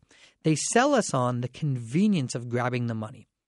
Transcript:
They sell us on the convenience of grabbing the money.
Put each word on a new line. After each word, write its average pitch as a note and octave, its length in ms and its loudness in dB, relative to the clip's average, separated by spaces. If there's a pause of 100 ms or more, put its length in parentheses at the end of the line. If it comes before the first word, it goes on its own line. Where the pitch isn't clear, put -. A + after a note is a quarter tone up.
(440)
They D#3+ 120 4
sell C4+ 400 2
us - 180 0
on B2 280 0
the B2 80 -4
convenience C#3 840 0
of B2 140 -8
grabbing A#2+ 400 -2
the A#2 60 -4
money. A2 340 -10 (200)